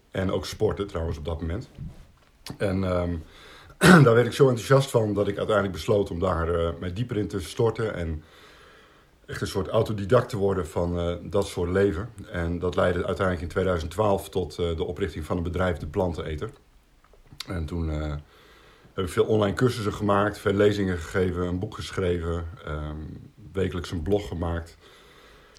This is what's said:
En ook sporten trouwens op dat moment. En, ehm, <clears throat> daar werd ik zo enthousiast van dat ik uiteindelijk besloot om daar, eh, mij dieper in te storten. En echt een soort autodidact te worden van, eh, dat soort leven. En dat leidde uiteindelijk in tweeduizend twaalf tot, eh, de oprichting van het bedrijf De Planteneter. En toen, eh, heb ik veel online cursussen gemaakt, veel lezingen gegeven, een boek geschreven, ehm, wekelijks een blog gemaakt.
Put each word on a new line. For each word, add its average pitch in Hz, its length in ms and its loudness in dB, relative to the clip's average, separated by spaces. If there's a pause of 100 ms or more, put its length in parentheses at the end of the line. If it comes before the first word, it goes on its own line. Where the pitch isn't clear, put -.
(100)
En 95 220 -2
ook 95 140 -2
sporten 98 400 -2
trouwens 82 320 -4
op 76 60 -10
dat 82 160 -4
moment. 90 300 -6 (880)
En, 95 260 0
ehm, 87 300 0 (640)
<clears throat> 170 260 10
daar 113 100 8
werd 117 120 6
ik 110 60 -4
zo 139 160 6
enthousiast 135 420 2
van 107 240 2
dat 101 140 2
ik 101 80 -2
uiteindelijk 101 400 2
besloot 101 340 2
om 85 80 -6
daar, 85 360 0
eh, 85 140 2 (120)
mij 90 120 -6
dieper 113 240 -4
in 101 120 -2
te 98 120 -6
storten. 110 540 -2
En 82 280 -6 (1040)
echt 135 140 -10
een 107 60 -4
soort 95 220 -2
autodidact 110 600 2
te - 80 -6
worden 95 320 0
van, 87 300 -2
eh, 87 240 0
dat 95 240 -2
soort 87 240 -4
leven. 98 380 2 (220)
En 87 280 -4
dat 90 180 -4
leidde 92 300 2
uiteindelijk 92 400 0
in 80 60 -8
tweeduizend 90 380 0
twaalf 101 380 0
tot, 90 300 -4
eh, 85 180 -2
de 90 80 -2
oprichting 90 400 -4
van 101 120 -4
het 90 80 -2
bedrijf 87 320 0
De - 100 -10
Planteneter. 80 640 -4 (960)
En 87 180 -4
toen, 80 260 -4
eh, 76 240 -4 (800)
heb 95 100 -4
ik 90 60 -4
veel 107 140 2
online 107 320 2
cursussen 110 360 2
gemaakt, 101 460 2
veel 101 140 0
lezingen 98 460 4
gegeven, 90 480 0
een 90 120 -2
boek - 160 -6
geschreven, 85 680 -2 (200)
ehm, 76 320 -6 (560)
wekelijks 90 380 -2
een 87 120 -4
blog 101 260 0
gemaakt. 85 480 -4 (840)